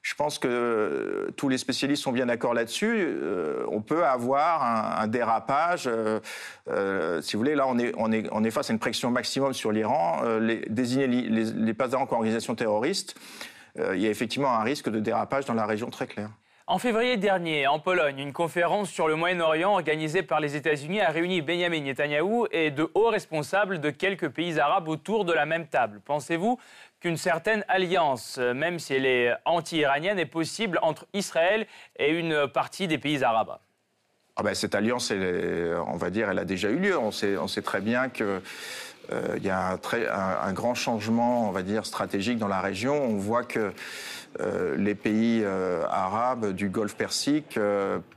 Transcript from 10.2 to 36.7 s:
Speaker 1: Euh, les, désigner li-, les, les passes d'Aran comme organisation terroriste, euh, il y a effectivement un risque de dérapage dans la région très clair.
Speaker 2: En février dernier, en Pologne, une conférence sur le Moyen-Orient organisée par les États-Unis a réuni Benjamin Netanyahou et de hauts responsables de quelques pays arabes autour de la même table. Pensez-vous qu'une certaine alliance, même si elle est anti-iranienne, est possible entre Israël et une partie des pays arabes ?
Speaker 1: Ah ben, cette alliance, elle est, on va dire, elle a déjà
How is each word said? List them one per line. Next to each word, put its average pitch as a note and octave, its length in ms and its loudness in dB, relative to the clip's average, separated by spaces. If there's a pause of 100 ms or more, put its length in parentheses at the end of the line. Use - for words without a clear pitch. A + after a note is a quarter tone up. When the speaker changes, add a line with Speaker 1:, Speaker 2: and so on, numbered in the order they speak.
Speaker 1:
Euh, A2+ 160 2
les, A2+ 180 2 (120)
désigner B2+ 380 2
li-, B2 200 2
les, A2+ 180 2
les A2 280 0
passes B2+ 160 -2
d'Aran C3 160 0
comme B2 140 0
organisation A2 340 0
terroriste, A#2 640 0 (640)
euh, F#2+ 160 0
il F2+ 60 0
y G#2+ 40 2
a G#2+ 60 4
effectivement B2 420 0
un A2 100 2
risque C#3 260 -2
de A2 100 0
dérapage A2 460 0
dans A#2 100 -2
la A2 100 2
région A2 240 -2
très B2+ 160 -6
clair. G#2 240 -8 (380)
Speaker 2:
En F3+ 120 0
février A#3+ 380 2
dernier, E3+ 500 2
en D3 100 4
Pologne, D#3 400 2
une C#3 160 -6
conférence E3+ 560 0
sur E3 180 0
le D#3 80 2
Moyen-Orient E3+ 580 2
organisée D#3 500 0
par D#3+ 160 0
les D3 160 0
États-Unis D3+ 440 0
a F3 120 4
réuni E3+ 320 0
Benjamin E3+ 380 0
Netanyahou D3+ 680 0
et D#3+ 220 2
de D#3 240 0
hauts A3 140 6
responsables F#3+ 680 0
de D3 120 0
quelques F3 380 -2
pays D#3+ 300 -2
arabes D#3 280 2
autour F#3 380 -2
de E3+ 80 2
la D3+ 120 2
même D#3+ 220 -2
table. G#2+ 360 0
Pensez-vous E3 540 0 (420)
qu'une E3+ 180 -2
certaine F#3+ 500 0
alliance, E3+ 720 0
même C#3 400 0
si C#3 160 -2
elle C3+ 100 2
est B2 260 6 (140)
anti-iranienne, D#3+ 720 2
est E3 80 0
possible E3 560 -2
entre - 320 0
Israël G3+ 540 2 (320)
et C#3+ 100 4
une D#3+ 380 2
partie D#3+ 400 -4
des D#3 100 0
pays C#3 260 0
arabes ? A2+ 360 2 (760)
Speaker 1:
Ah G#2 60 -4
ben, G2 140 0
cette - 180 -2
alliance, A#2 380 0
elle G2 100 0
est, F2 540 0
on E2+ 220 -2
va F2+ 120 -2
dire, G2+ 220 0
elle F#2 80 0
a E2+ 60 -2
déjà F#2+ 260 0